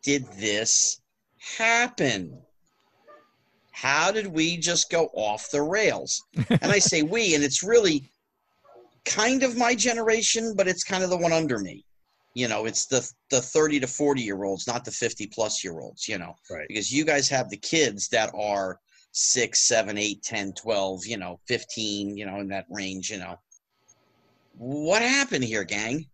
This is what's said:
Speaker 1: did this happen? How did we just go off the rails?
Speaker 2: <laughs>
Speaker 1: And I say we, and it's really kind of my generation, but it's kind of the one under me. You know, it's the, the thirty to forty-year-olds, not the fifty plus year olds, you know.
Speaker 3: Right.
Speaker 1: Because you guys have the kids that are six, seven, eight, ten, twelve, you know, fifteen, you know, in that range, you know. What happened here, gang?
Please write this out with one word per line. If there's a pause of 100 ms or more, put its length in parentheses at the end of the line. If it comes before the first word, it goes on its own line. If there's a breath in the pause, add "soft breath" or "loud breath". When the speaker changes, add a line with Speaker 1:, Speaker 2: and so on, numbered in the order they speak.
Speaker 1:
did (120)
this (580)
happen? (1300)
How
did
we
just
go
off
the
rails? (140)
Speaker 2:
<laughs>
Speaker 1:
And
I
say
we,
and
it's
really (960)
kind
of
my
generation,
but
it's
kind
of
the
one
under
me. (500)
You
know,
it's
the, (200)
the
thirty
to
forty-year-olds,
not
the
fifty
plus
year
olds,
you
know. (160)
Speaker 3:
Right.
Speaker 1:
Because
you
guys
have
the
kids
that
are (320 soft breath)
six,
seven,
eight,
ten,
twelve,
you
know,
fifteen,
you
know,
in
that
range,
you
know. (1160)
What
happened
here,
gang?